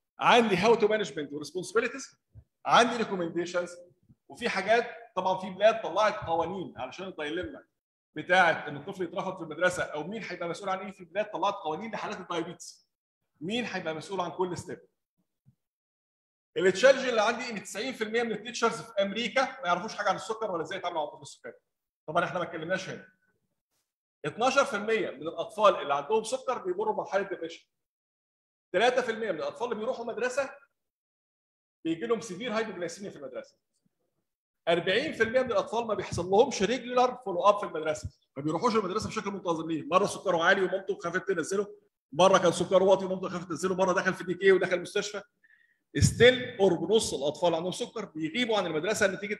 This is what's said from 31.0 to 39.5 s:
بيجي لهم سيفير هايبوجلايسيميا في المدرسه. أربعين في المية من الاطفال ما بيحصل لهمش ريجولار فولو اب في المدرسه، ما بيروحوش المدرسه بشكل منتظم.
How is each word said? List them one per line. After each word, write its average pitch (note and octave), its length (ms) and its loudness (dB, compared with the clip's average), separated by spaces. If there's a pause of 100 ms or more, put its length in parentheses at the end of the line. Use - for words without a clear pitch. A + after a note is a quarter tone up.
بيجي E3 200 -2
لهم A3+ 160 0
سيفير G#3 360 -6
هايبوجلايسيميا F#3 520 -6
في - 60 -14
المدرسه. A#2+ 420 -14 (1120)
أربعين F#3 460 0
في A3+ 100 -2
المية A#3+ 180 2
من A#3+ 100 -4
الاطفال G#3+ 360 -2
ما G#3 60 -2
بيحصل F3+ 320 -4
لهمش G#3 380 4
ريجولار B3 640 0
فولو F3+ 180 -2
اب G3+ 160 6
في G3 60 -6
المدرسه، D#3 440 -4 (280)
ما C#3+ 60 -6
بيروحوش E3 320 0
المدرسه F3 340 0
بشكل G3+ 220 -4
منتظم. E3 380 -4